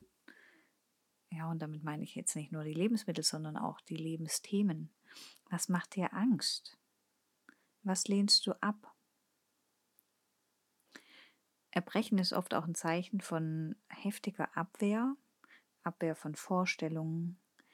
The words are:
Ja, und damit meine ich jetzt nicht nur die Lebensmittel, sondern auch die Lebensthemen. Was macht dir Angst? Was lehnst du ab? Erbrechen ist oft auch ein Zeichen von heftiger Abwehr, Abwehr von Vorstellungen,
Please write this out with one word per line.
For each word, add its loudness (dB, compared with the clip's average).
Ja, -4
und 0
damit -6
meine -2
ich -8
jetzt -2
nicht -6
nur -4
die -4
Lebensmittel, 0
sondern -2
auch -4
die -8
Lebensthemen. 0
Was -2
macht 0
dir 0
Angst? 2
Was 0
lehnst 6
du 2
ab? -2
Erbrechen 2
ist 2
oft 0
auch 0
ein -2
Zeichen 0
von -2
heftiger -4
Abwehr, 0
Abwehr -2
von -6
Vorstellungen, 0